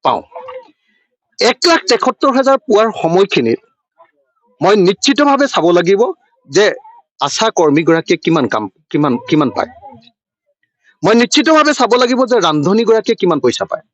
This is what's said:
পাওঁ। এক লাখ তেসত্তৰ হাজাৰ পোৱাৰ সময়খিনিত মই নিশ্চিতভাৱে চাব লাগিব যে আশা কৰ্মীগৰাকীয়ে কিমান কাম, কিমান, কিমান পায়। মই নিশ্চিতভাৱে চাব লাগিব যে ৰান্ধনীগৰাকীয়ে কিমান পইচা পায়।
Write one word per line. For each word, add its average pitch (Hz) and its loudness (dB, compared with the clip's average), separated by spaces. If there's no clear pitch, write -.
পাওঁ। 107 -2
এক 240 0
লাখ 330 2
তেসত্তৰ 254 -2
হাজাৰ 269 2
পোৱাৰ 214 0
সময়খিনিত 165 0
মই 196 4
নিশ্চিতভাৱে 269 2
চাব 160 -2
লাগিব 175 2
যে 175 2
আশা 143 -4
কৰ্মীগৰাকীয়ে 160 0
কিমান 160 -2
কাম, 107 -6
কিমান, 147 -2
কিমান 151 0
পায়। - -6
মই 202 4
নিশ্চিতভাৱে 302 2
চাব 226 0
লাগিব 247 0
যে 233 0
ৰান্ধনীগৰাকীয়ে 196 0
কিমান 165 0
পইচা - -2
পায়। - -10